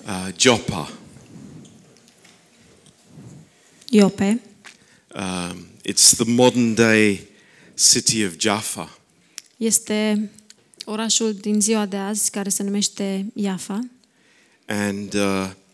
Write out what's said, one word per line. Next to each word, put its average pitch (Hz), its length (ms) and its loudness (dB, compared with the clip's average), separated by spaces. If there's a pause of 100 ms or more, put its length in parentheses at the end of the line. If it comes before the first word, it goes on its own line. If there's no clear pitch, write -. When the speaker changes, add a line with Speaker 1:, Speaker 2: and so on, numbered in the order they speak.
Speaker 1:
Uh, 92 220 -8 (100)
Joppa. 101 540 2 (3000)
Speaker 2:
Iope, 202 520 4 (720)
Speaker 1:
Um, 90 520 -8 (240)
it's - 260 4
the 117 80 0
modern 120 500 4
day 107 520 4 (680)
city 110 320 0
of 90 140 -4
Jaffa. 104 600 -2 (580)
Speaker 2:
este 214 760 -2 (540)
orașul 220 500 -2
din 208 260 -2
ziua 208 260 2
de 196 100 -6
azi 202 340 -4
care 202 180 -6
se 202 140 -2
numește 202 720 -4
Iafa. 196 460 -6 (840)
Speaker 1:
And, 101 480 -4
uh, 98 360 -2 (240)